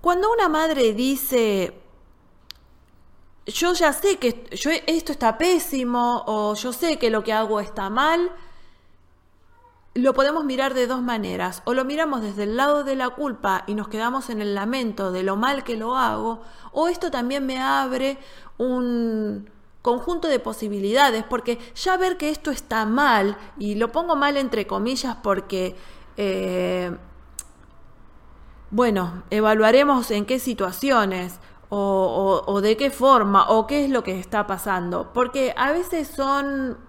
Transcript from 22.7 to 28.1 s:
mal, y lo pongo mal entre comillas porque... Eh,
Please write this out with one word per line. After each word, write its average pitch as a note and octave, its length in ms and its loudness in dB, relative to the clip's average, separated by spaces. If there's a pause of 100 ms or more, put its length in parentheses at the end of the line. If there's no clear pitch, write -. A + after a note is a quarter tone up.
mal, G#3+ 520 2 (200)
y G#3 180 -4
lo A3+ 160 0
pongo E4+ 240 0
mal C#4+ 200 2
entre A#3+ 320 0
comillas A#3 540 -2
porque... F#3+ 540 -2 (420)
Eh, F3+ 800 -2 (1800)